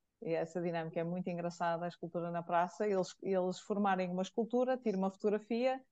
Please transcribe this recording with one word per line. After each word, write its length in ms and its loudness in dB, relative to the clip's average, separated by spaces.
e 120 -2
essa 280 -2
dinâmica 380 -2
é 40 0
muito 260 -2
engraçada, 560 -2
a 20 -2
escultura 440 -4
na 100 -2
praça, 460 2
eles, 340 2
eles 380 0
formarem 500 2
uma 140 -2
escultura, 540 2
tiro 200 0
uma 140 2
fotografia, 720 0